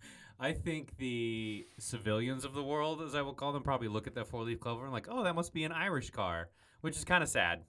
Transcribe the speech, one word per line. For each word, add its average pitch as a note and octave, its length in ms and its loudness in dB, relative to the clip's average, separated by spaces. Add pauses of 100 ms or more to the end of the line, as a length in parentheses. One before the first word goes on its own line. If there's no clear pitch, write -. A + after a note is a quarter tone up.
<laughs> - 400 -20
I C#3+ 120 0
think D#3 460 -4
the A2+ 680 -2 (120)
civilians A#2+ 680 0
of C3+ 80 -6
the C#3+ 100 -2
world, D3+ 400 0
as C#3+ 120 -6
I D3 80 2
will C#3 120 -4
call C#3+ 180 -2
them, C#3+ 100 -2
probably B2 260 2
look G#2 180 0
at A2 100 -10
that A#2 120 -4
four-leaf A#2 320 -2
clover A#2 240 -2
and C3+ 80 -6
like, A2+ 160 -4
"Oh, A#3+ 160 0
that F3 100 4
must E3+ 200 0
be D#3 100 0
an D#3+ 80 0
Irish E3 380 0
car," E2+ 400 0 (320)
which D#3+ 140 -2
is - 80 -4
kinda F3 220 6
sad. F2 420 4